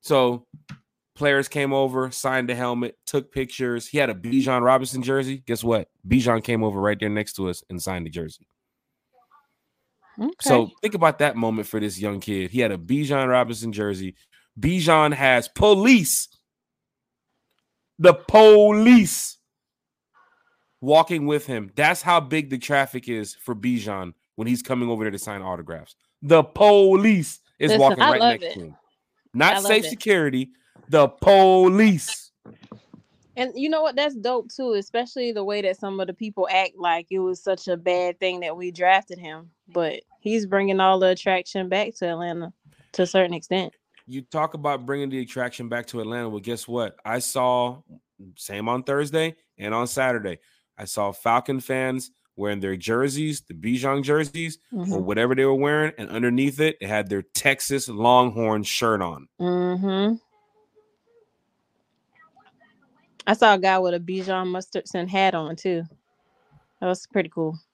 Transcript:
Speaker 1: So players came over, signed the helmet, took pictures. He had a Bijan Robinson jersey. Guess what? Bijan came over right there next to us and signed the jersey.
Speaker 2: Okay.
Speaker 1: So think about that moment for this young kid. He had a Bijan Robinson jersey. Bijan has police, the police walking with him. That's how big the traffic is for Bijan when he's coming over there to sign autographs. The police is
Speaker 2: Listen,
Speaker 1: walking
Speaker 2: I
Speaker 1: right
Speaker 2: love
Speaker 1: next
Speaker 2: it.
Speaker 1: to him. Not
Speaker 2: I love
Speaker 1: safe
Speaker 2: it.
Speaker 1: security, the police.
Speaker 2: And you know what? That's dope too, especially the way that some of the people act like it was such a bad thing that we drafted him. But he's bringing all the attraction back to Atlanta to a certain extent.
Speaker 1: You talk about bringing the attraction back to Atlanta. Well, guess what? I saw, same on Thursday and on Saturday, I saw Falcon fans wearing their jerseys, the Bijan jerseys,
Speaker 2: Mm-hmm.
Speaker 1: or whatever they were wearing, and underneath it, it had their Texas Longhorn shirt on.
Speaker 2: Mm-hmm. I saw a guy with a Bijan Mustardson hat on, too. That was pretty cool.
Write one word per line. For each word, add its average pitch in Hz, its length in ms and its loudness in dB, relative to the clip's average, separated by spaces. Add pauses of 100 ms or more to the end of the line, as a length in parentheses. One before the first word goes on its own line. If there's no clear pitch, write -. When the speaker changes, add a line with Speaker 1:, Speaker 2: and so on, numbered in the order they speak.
Speaker 1:
So 123 440 0 (680)
players 139 320 0
came 139 240 -4
over, 131 400 -2
signed 131 360 -4
the 123 60 -4
helmet, 120 420 -4 (100)
took 139 260 -6
pictures. 123 560 -6
He 147 100 -4
had 139 100 0
a 110 60 -4
Bijan 123 480 0
Robinson 131 400 0
jersey. 135 440 -4
Guess 117 180 -6
what? 113 240 0 (180)
Bijan 117 380 2
came 113 180 -2
over 101 180 -2
right 104 180 0
there 107 100 -4
next 104 260 -4
to 95 140 -6
us 87 220 -10
and 90 120 -10
signed 87 240 -8
the 80 40 -12
jersey. 80 360 -14 (1700)
Speaker 2:
Okay. 254 100 -4 (100)
Speaker 1:
So 233 300 4 (100)
think 208 140 -4
about 165 240 2
that 147 160 0
moment 110 320 -2
for 110 140 -4
this 101 180 -6
young 101 220 -4
kid. 95 320 -6
He 123 80 -2
had 113 100 2
a 95 80 -6
Bijan 135 500 -2
Robinson 117 440 0
jersey. 98 420 -6 (460)
Bijan 156 520 2
has 131 360 2
police, 208 800 4 (1700)
the 165 160 8
police 214 1200 8 (1400)
walking 156 460 2
with 147 200 -2
him. 110 280 -8
That's 156 280 0
how 175 180 2
big 143 300 -4
the 131 80 -6
traffic 135 500 -4
is 110 260 -8
for - 200 -10
Bijan 104 600 -6 (220)
when 113 120 -6
he's 123 140 -2
coming 123 260 -4
over 110 160 -4
there 107 60 -4
to 98 80 -10
sign 101 240 -12
autographs. 85 540 -12 (260)
The 156 200 6
police 196 1000 4 (180)
is - 120 0
Speaker 2:
Listen, 214 100 4
Speaker 1:
walking 220 220 6
Speaker 2:
I 285 100 6
Speaker 1:
right - 80 2
Speaker 2:
love 233 200 2
Speaker 1:
next 175 40 -14
Speaker 2:
it. 165 100 -8
Speaker 1:
to 98 120 -12
him. 151 100 -20 (580)
Not 156 200 4
Speaker 2:
I - 40 0
love 196 80 -4
Speaker 1:
safe 220 180 2
Speaker 2:
it. 156 60 -6
Speaker 1:
security, 147 600 0 (380)
the 143 200 6
police. 190 1200 4 (1040)
Speaker 2:
And 254 180 -4
you 269 140 -4
know 311 140 0
what? 302 120 -2
That's 285 220 -2
dope 233 360 -4
too, 254 200 -4
especially 240 580 -4
the 208 140 -6
way 208 180 -4
that 190 160 -2
some 196 220 -8
of 185 80 -4
the 185 60 -10
people 202 360 -4
act 190 260 0
like 170 340 -2
it 190 100 -4
was 185 200 -4
such 190 280 -6
a 180 80 -4
bad 180 420 -2
thing 180 220 -4
that 165 160 -8
we 180 160 -10
drafted 180 460 0
him. 165 320 -18 (180)
But 170 320 -6 (180)
he's 214 280 -2
bringing 196 340 0
all 190 180 4
the 185 100 4
attraction 185 600 -2
back 202 280 -4
to 175 140 -4
Atlanta 170 420 -8 (400)
to - 100 -2
a 180 40 0
certain 180 280 0
extent. 180 400 -6 (320)
Speaker 1:
You 131 160 -12
talk 156 320 -6
about 143 320 -6
bringing 139 240 -6
the 131 100 -6
attraction 123 480 -10
back 117 200 -8
to 120 120 -10
Atlanta. 117 300 -8
Well, 104 100 -10
guess 113 260 -10
what? 117 380 -6
I 113 160 -4
saw, 127 600 -2 (540)
same 104 320 -10
on 123 140 -4
Thursday 151 540 -4 (220)
and 104 160 -8
on 120 120 -2
Saturday, 117 520 -4 (380)
I 101 100 -16
saw 101 260 -4
Falcon 127 480 -2
fans 131 500 -6 (240)
wearing 101 260 -6
their 95 160 -6
jerseys, 135 640 -4
the - 120 -20
Bijan 127 480 -4
jerseys, 156 560 -4 (140)
Speaker 2:
Mm-hmm. 190 200 -6
Speaker 1:
or 98 80 -4
whatever 107 340 0
they 135 100 0
were 135 100 2
wearing, 151 440 0
and 107 100 -12
underneath 127 520 -2
it, 156 200 0
it 98 80 -12
had 104 200 -2
their 98 140 -4
Texas - 680 -4
Longhorn 113 760 2
shirt 107 400 -2
on. 82 240 -10 (140)
Speaker 2:
Mm-hmm. 180 760 -2 (3000)
I 202 80 2
saw 214 200 8
a 190 40 2
guy 185 200 2
with 185 160 0
a 175 60 -4
Bijan 185 480 -6
Mustardson 185 600 -8
hat 190 260 2
on, 160 220 -6
too. 170 280 -4 (960)
That 185 60 -4
was 185 220 -4
pretty 180 200 -4
cool. 160 300 -6 (160)